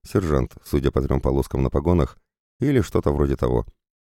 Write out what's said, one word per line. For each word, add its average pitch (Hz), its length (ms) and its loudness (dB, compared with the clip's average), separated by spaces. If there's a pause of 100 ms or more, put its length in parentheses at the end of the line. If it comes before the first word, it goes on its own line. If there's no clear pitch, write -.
сержант, 76 600 0
судя 69 280 0
по - 100 0
трем 67 180 0
полоскам 67 440 0
на 64 60 0
погонах, 76 480 0 (420)
или 135 200 2
что-то 85 320 0
вроде 71 240 0
того. 62 300 0 (480)